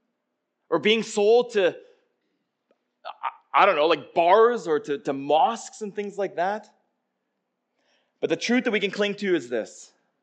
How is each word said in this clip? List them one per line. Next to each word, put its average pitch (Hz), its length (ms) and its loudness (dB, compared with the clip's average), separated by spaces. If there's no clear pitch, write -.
or 165 80 2
being 214 240 2
sold 226 500 2
to, 185 240 0
I, 147 80 6
I 190 40 6
don't 185 100 2
know, 147 100 2
like, 156 280 -2
bars 196 520 4
or 151 140 0
to, 143 180 -6
to 151 140 -6
mosques 156 680 -2
and 202 120 -10
things 202 240 -10
like 196 180 -6
that. 202 320 -4
But 143 80 -2
the - 60 0
truth 240 280 0
that 240 60 -4
we 208 100 -2
can 196 120 -4
cling 202 240 -4
to 202 180 -2
is 131 140 -4
this, 113 420 -8